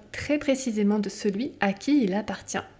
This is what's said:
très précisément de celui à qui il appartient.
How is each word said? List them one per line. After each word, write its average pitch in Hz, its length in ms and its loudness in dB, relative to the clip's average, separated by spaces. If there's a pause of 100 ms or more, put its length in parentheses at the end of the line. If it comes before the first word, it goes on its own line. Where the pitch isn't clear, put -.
(120)
très - 260 -2
précisément 214 600 2
de 202 100 -2
celui 208 520 -4
à 196 120 2
qui 277 320 2
il 180 80 2
appartient. 196 460 -4 (220)